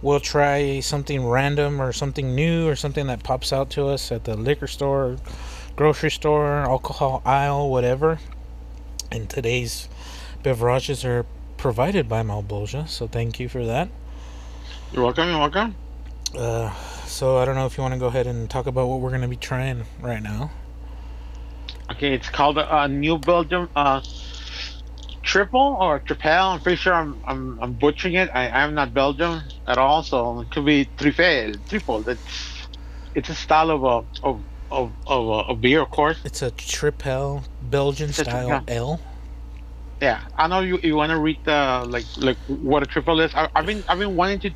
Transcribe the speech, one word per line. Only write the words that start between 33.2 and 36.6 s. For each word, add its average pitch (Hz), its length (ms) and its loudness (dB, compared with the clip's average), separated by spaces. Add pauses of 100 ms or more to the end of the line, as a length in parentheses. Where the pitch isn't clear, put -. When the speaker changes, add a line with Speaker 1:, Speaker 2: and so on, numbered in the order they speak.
Speaker 2:
a 160 60 -6
style 160 360 4
of 143 120 2
a, 120 440 2
of, 120 120 0 (300)
of, 127 220 -2 (160)
of 123 200 2
a, 107 260 0
a - 20 0
beer, 127 260 6
of 139 80 0
course. 151 340 2
Speaker 1:
It's - 200 -6
a 123 80 -2
triple 139 920 -2 (200)